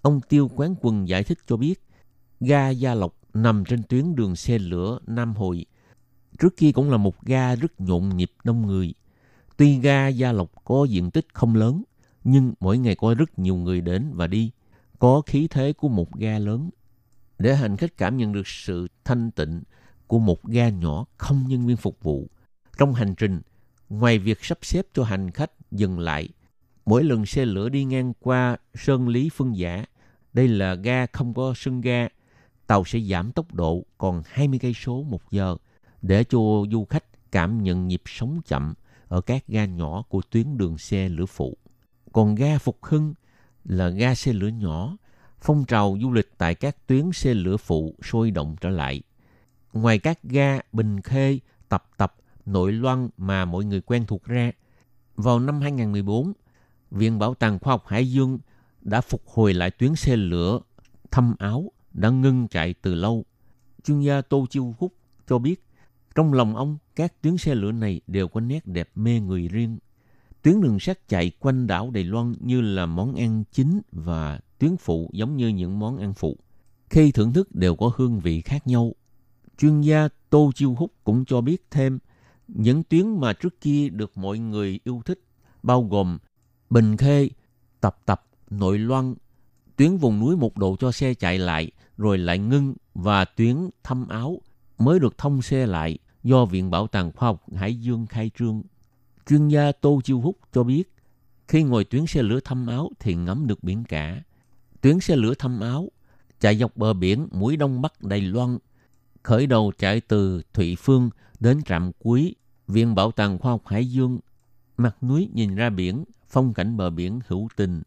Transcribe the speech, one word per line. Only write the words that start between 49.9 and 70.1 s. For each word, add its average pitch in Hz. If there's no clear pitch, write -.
các 165
ga 139
Bình 107
Khê, 135
Tập -
Tập, -
Nội 98
Loan 127
mà 95
mọi 92
người 101
quen 120
thuộc 101
ra, 120
vào 120
năm 143
hai 143
ngàn 117
mười 101
bốn, 120
Viện 110
Bảo 113
tàng 107
Khoa 135
học 113
Hải 123
Dương 131
đã 107
phục -
hồi 107
lại 90
tuyến 143
xe 139
lửa 90
Thăm 120
Áo 117
đã 101
ngưng 131
chạy 87
từ 92
lâu. 107
Chuyên 147
gia 143
Tô 135
Chiêu 123
Húc 185
cho 123
biết, 151
trong 156
lòng 110
ông, 147
các 165
tuyến 170
xe 147
lửa 104
này 107
đều 92
có 110
nét 127
đẹp 85
mê 117
người 92
riêng. 113